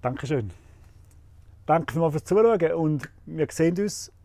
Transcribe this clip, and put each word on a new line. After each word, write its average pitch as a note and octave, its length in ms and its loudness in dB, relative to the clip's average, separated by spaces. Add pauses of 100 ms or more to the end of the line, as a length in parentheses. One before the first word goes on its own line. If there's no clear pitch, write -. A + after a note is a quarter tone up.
Dankeschön. B2+ 500 -2 (1120)
Danke D3+ 280 2
vielmals D#3+ 200 0
fürs D#3 120 -4
Zuschauen G3 480 4
und D#3 360 0 (160)
wir D#3 240 -4
sehen E3+ 300 0
uns - 320 -6 (140)